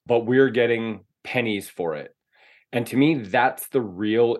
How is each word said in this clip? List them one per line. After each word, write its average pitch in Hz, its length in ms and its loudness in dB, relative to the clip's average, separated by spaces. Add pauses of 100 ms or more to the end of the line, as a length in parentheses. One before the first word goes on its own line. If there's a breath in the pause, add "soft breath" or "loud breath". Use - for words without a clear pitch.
but 117 200 0
we're 127 240 4
getting 113 520 -2 (220)
pennies 110 460 -4
for 82 260 -6
it. 67 200 -14 (580 soft breath)
And 117 140 -2
to 120 100 -4
me, 147 180 4
that's 110 540 -2
the 131 120 0
real 107 580 0